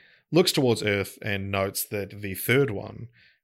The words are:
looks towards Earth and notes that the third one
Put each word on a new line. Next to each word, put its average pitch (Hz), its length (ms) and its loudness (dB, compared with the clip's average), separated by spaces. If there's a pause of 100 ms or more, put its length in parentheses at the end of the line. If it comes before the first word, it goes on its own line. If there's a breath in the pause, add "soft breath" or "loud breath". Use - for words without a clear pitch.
(320 soft breath)
looks 175 200 4
towards 123 300 4
Earth 101 400 0
and 98 300 -4
notes 98 340 -2
that 101 360 -8
the 98 120 -6
third 123 380 2
one 101 380 -10 (340 soft breath)